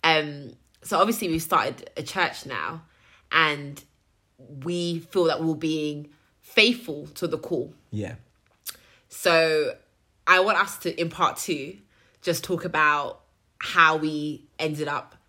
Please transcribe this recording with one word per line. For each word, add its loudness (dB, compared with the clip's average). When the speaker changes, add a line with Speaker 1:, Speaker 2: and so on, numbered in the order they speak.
Speaker 1:
um, 0
so 0
obviously 2
we've 0
started -2
a -8
church -4
now -8
and 0
we -2
feel 0
that 2
we're 2
being -4
faithful 0
to -6
the -2
call. -6
Speaker 2:
Yeah. -8
Speaker 1:
So 2
I 8
want 4
us -2
to, -4
in -2
part 0
two, -6
just -2
talk -4
about 0
how 4
we -4
ended -2
up -6